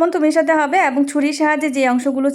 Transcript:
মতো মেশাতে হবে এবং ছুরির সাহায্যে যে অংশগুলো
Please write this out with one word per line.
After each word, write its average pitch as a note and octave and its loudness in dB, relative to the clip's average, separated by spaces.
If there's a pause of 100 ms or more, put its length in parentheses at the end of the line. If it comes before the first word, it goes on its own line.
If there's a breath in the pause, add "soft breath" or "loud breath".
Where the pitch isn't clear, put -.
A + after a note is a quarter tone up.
মতো F4 0
মেশাতে D#4 2
হবে D4+ 0 (120)
এবং C4+ 0 (100)
ছুরির D4 -2
সাহায্যে D4+ 0
যে C#4 0 (120)
অংশগুলো C4+ -2